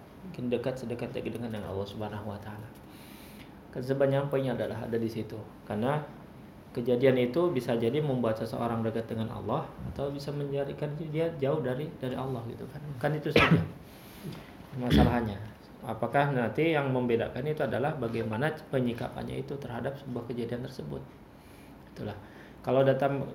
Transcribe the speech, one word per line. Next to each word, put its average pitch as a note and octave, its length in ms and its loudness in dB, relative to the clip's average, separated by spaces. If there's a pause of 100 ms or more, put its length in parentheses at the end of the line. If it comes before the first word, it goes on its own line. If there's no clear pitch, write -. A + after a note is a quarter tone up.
(300)
mungkin B2 240 -2
dekat, B2 240 2
sedekat A#2 320 -4
dengan, A2+ 400 -4
dengan G2 240 -4
Allah G2 160 -2
Subhanahu G#2 400 -6
wa G#2 80 -6
Ta'ala. G#2+ 320 -10 (1040)
Sebenarnya C#3 560 4
poinnya C3+ 240 2
adalah A2+ 320 -2
ada A2+ 120 0
di A2+ 120 0
situ. A2 280 -6 (280)
Karena B2 360 0 (680)
kejadian B2+ 480 6
itu B2+ 320 4
bisa C3 280 2
jadi A2+ 200 4
membuat B2 400 2
seseorang A#2 480 0
dekat A2+ 240 0
dengan A2+ 240 -2
Allah G#2+ 320 -2 (240)
atau C#3+ 240 -4
bisa C#3+ 160 -6
menjadikan C#3+ 680 -2
dia D#3+ 320 0 (120)
jauh C3+ 200 2
dari, B2+ 360 -2
dari B2+ 200 -4
Allah B2+ 320 -4
gitu A#2 200 -8
kan. C#3+ 120 -12 (200)
Kan D3 160 2
itu D3+ 160 -2
saja - 280 8 (1160)
masalahnya. A#2+ 600 6 (440)
Apakah B2 520 2
nanti B2+ 400 4
yang C#3 160 2
membedakan B2 560 2
itu D3+ 200 0
adalah A#2+ 320 0
bagaimana A2+ 560 0 (160)
penyikapannya B2 680 -2
itu C3+ 200 -6
terhadap B2 440 -4
sebuah A#2+ 280 -6
kejadian A#2+ 360 -4
tersebut. C3+ 360 -8 (920)
Itulah. G#2 240 -8 (480)
Kalau C3 200 8
dalam C3+ 500 4